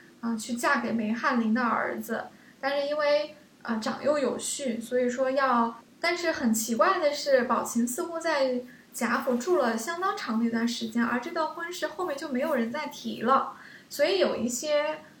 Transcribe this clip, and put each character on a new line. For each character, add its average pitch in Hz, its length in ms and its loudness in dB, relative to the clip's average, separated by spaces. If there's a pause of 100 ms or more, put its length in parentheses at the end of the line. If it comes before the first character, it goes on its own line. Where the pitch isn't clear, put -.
(220)
呃， 233 140 -2
去 220 180 -6
嫁 277 280 2
给 226 100 -2
梅 220 220 0
翰 254 260 2
林 220 140 2
的 254 80 2
儿 - 400 0
子。 226 240 -6 (340)
但 269 120 -2
是 285 160 0
因 294 100 -2
为， 294 380 2 (260)
呃， 226 180 -2
长 - 240 -6
幼 294 140 2
有 269 200 0
序， - 440 -4
所 247 180 0
以 247 80 4
说 262 240 0
要， 247 480 2 (200)
但 339 180 2
是 339 140 0
很 269 220 2
奇 226 220 0
怪 349 240 4
的 294 140 2
是， 262 300 4
宝 233 200 0
琴 233 240 0
似 330 160 -2
乎 330 160 -6
在 269 400 2 (320)
贾 247 280 0
府 247 160 0
住 349 220 2
了 233 200 2
相 339 240 -4
当 403 160 0
长 226 220 -2
的 233 40 2
一 233 60 4
段 233 180 0
时 233 220 -4
间， 233 160 0
而 240 160 -2
这 339 100 -8
段 320 160 -2
婚 339 240 -8
事 302 160 -6
后 359 180 -4
面 285 120 -4
就 320 100 -8
没 262 140 -2
有 311 140 0
人 226 140 0
再 294 180 -6
提 226 340 -8
了。 254 320 2 (340)
所 - 160 0
以 370 160 2
有 226 160 4
一 220 100 -2
些 302 540 0 (220)